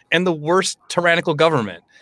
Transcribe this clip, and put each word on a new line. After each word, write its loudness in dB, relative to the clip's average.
and 2
the 0
worst -2
tyrannical 0
government. 0